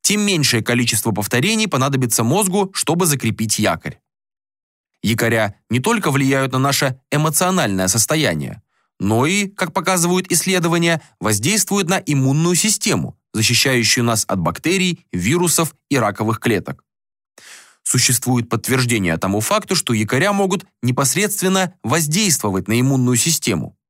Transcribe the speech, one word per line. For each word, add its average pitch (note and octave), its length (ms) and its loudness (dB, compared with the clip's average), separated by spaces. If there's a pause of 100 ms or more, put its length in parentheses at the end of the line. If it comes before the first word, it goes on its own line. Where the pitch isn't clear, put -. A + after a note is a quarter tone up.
тем G#3 200 0
меньшее D#3+ 420 0
количество A#2+ 480 0
повторений C#3 560 0
понадобится C3+ 560 0
мозгу, F#3+ 500 0
чтобы F3 340 0
закрепить A2+ 520 -2
якорь. F2 400 -2 (1040)
Якоря A2+ 540 0 (120)
не A#2+ 120 0
только G3 300 0
влияют C3+ 420 2
на C3 60 -2
наше C3+ 420 0 (100)
эмоциональное D3+ 800 0
состояние, A2+ 760 -2 (380)
но A2 260 2
и, G3 220 0
как F3+ 240 -4
показывают F3+ 580 0
исследования, E3+ 720 0 (160)
воздействуют D#3+ 680 0
на F#3+ 80 2
иммунную D3+ 580 2
систему, - 640 -2 (140)
защищающую A#2+ 720 2
нас A2+ 240 0
от G2 100 -2
бактерий, E3+ 760 -2
вирусов D#3 600 0 (160)
и C#3 80 2
раковых A2 400 -2
клеток. F#2 460 -2 (1000)
Существует B2 680 0
подтверждение A2+ 680 0
тому G2 220 -2
факту, G3+ 340 -2
что - 180 -2
якоря B2+ 400 0
могут G3 320 0 (180)
непосредственно F#3 1000 0
воздействовать D3 840 0
на A2+ 120 2
иммунную B2+ 360 2
систему. A#2+ 600 -2 (120)